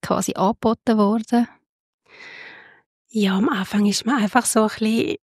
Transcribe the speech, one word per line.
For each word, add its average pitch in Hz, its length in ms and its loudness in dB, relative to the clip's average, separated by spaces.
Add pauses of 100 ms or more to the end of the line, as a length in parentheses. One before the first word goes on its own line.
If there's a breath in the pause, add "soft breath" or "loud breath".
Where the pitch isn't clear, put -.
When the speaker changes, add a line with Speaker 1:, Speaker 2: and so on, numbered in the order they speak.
Speaker 1:
quasi - 320 -2
angeboten 220 640 0
worden? 220 500 2 (1600 loud breath)
Speaker 2:
Ja, 196 280 0
am 226 100 0
Anfang 202 380 0
ist - 180 0
man 240 180 0
einfach 233 220 2
so 220 200 2
ein 214 40 0
bisschen 220 560 -2